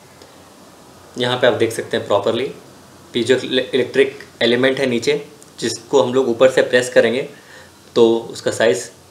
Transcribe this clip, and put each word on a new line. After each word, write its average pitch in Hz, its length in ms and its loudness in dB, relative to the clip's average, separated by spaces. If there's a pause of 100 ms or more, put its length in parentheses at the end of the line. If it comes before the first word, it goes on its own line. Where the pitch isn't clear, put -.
(1160)
यहाँ 123 200 -2
पे 123 100 2
आप 117 60 4
देख 113 180 0
सकते - 260 -6
हैं 107 100 -8
प्रॉपरली 113 440 -2 (680)
piezoelectric 127 920 0 (340)
एलिमेंट 127 380 0
है 139 60 0
नीचे, 131 460 -2 (300)
जिसको 120 420 -2
हम 123 120 -2
लोग 127 160 0
ऊपर 131 220 4
से 135 100 2
प्रेस 123 280 0
करेंगे 123 400 2 (680)
तो 117 360 4
उसका - 200 -6
size 117 260 0 (340)